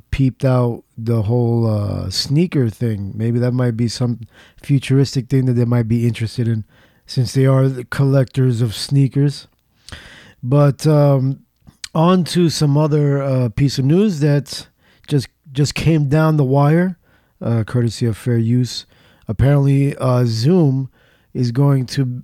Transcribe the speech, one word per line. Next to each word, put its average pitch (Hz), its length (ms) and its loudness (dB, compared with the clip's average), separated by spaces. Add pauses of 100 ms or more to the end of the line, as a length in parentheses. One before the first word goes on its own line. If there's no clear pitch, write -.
(120)
peeped 135 340 -2
out 123 380 0 (140)
the 113 260 -2
whole, 117 440 0
uh, 101 420 -2
sneaker 143 600 -2
thing. 101 460 -6
Maybe 117 240 -2
that 120 120 0
might 123 260 -2
be 120 100 -2
some 120 340 -4 (400)
futuristic 135 680 0
thing 131 180 0
that 127 80 0
they 120 120 2
might 120 220 0
be 117 200 0
interested 117 400 -4
in, 110 180 -2 (400)
since - 280 -4
they 135 120 2
are 135 220 4
the 127 180 -4
collectors 131 760 0
of 113 140 -2
sneakers. 139 720 -2 (960)
But, 143 420 2
um, 143 600 2 (500)
on 175 300 2
to 170 240 0
some 143 280 0
other, 147 440 0
uh, 131 280 0
piece 135 300 -2
of 127 60 -2
news 175 340 2
that 143 480 -2 (400)
just, 143 200 0 (240)
just 135 220 0
came 151 340 0
down 156 300 2
the 147 60 2
wire, 147 540 2 (440)
uh, 117 240 -2
courtesy 120 400 -2
of 110 100 -2
Fair 120 220 -2
Use. 117 480 -2 (420)
Apparently, 139 680 2
uh, 123 280 0
Zoom 131 640 2 (440)
is 123 180 -2
going 135 360 2
to, 127 360 -4